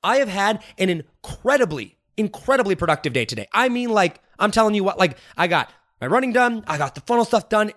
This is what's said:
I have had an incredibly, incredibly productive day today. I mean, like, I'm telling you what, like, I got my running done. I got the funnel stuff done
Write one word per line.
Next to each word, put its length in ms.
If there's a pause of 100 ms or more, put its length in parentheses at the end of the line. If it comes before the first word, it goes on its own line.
I 140
have 120
had 340 (140)
an 140
incredibly, 1040 (220)
incredibly 560
productive 400
day 100
today. 300
I 160
mean, 180
like, 320 (180)
I'm 120
telling 240
you 100
what, 140
like, 180 (180)
I 120
got 260 (260)
my 80
running 280
done. 320
I 100
got 180
the 60
funnel 240
stuff 240
done 280